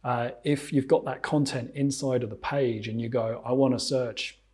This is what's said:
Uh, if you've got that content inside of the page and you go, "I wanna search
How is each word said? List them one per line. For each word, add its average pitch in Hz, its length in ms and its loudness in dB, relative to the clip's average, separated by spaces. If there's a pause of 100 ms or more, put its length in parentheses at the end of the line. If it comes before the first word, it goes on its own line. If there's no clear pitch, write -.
Uh, 123 280 -2 (140)
if 147 260 0
you've 135 160 2
got - 160 4
that 135 180 -6
content 135 520 0
inside 135 500 0
of 107 60 -6
the 101 60 -8
page 117 520 -2
and 110 140 -4
you 117 80 -4
go, 113 340 -2
"I 123 80 -2
wanna 131 280 4
search - 600 -4 (140)